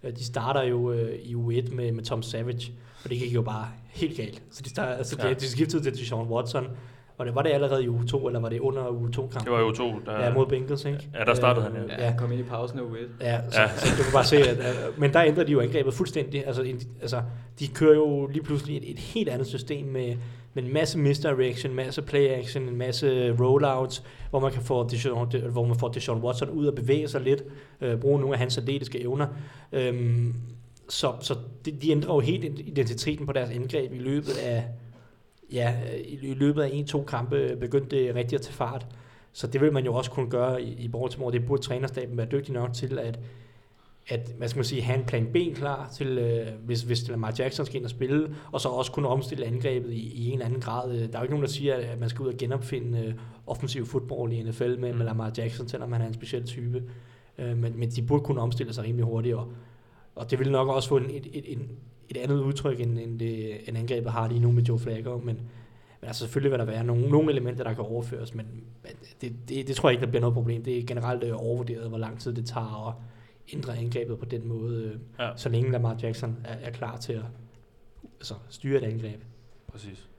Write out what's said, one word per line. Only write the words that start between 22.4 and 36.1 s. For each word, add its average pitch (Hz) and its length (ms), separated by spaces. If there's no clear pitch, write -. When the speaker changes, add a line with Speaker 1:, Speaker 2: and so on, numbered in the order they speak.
Speaker 1:
en 123 140
masse 127 600
rollouts, 131 640
hvor 139 100
man 135 120
kan 127 100
få 120 280
Deshaun, 120 420
de, 123 80
hvor 120 260
man 120 140
får 120 80
Deshaun 117 340
Watson 123 280
ud 151 180
og 139 80
bevæge 139 320
sig 139 140
lidt, 135 220
øh, 120 180
bruge 139 200
nogle 135 160
af 117 40
hans 123 180
atletiske 135 440
evner. 135 260
Øhm, 120 640
så, 135 300
så - 160
de, 160 60
de 147 200
ændrer 156 220
jo 147 60
helt 135 240
identiteten 143 640
på 143 80
deres 123 160
angreb 123 440
i 127 40
løbet 135 460
af, 120 200
ja, 120 200
i, 139 160